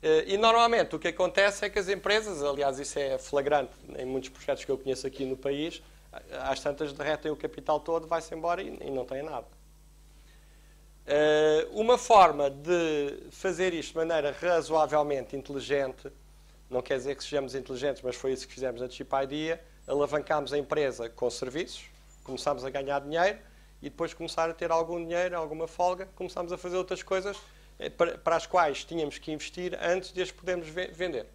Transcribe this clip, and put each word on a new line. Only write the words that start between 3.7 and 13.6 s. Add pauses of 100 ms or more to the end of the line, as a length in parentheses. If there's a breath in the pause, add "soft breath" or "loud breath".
em
muitos
projetos
que
eu
conheço
aqui
no
país, (300 soft breath)
a-,
às
tantas
derretem
o
capital
todo,
vai-se
embora
e,
e
não
têm
nada. (1600 soft breath)
Eh,
uma
forma
de (120)
fazer